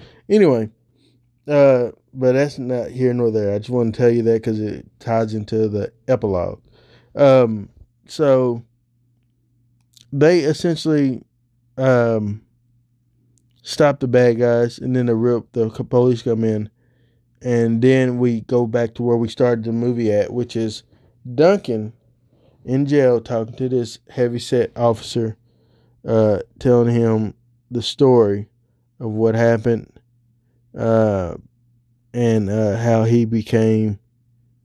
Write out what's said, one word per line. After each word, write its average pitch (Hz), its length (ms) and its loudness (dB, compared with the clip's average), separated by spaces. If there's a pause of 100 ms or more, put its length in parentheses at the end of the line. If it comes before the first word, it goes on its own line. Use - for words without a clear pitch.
(280)
Anyway, 143 420 2 (800)
uh, 135 420 4 (240)
but 127 180 2
that's 139 280 -2
not 123 320 -6
here 127 200 0
nor 120 200 0
there. 104 220 -2
I 104 40 -2
just 110 120 -12
wanna 120 200 0
tell 120 200 2
you 117 120 2
that 113 180 2
'cause 110 200 -4
it 104 260 -8 (140)
ties 113 340 -2
into 110 340 -2
the 101 240 -6 (140)
epilogue. 98 540 -2 (560)
Um, 123 540 2 (360)
so 127 560 0 (1500)
they 160 260 4
essentially, 151 840 -2 (560)
um, 117 640 0 (1200)
stop 143 380 0
the 135 80 -2
bad 123 300 4
guys, 120 400 0
and 127 160 -4
then 123 120 0
the 120 80 0
real, 117 380 0
the 113 180 -2
co-, 120 140 -8
police 123 380 2
come 113 220 -2
in, 107 240 -2 (720)
and 117 400 0
then 127 380 2
we 120 240 0
go 123 240 0
back 113 280 -4
to - 80 -8
where 120 140 2
we 117 120 -2
started 120 360 0
the 113 80 -6
movie 117 400 -2
at, 104 200 0
which 120 240 -6
is 110 260 -6 (520)
Duncan 131 580 0 (720)
in 135 220 -2
jail 131 340 2
talking 113 360 -6
to 131 120 -6
this 120 300 -4 (120)
heavyset 120 640 -2
officer, 113 600 -2 (720)
uh, 107 340 2 (180)
telling 120 360 2
him 110 400 0 (360)
the 120 120 -6
story 110 640 2 (520)
of 113 100 -8
what 110 240 0
happened, 117 580 0 (840)
uh, 107 580 0 (800)
and, 113 380 0
uh, 107 260 -2
how 113 280 0
he 117 200 2
became, 110 720 0 (680)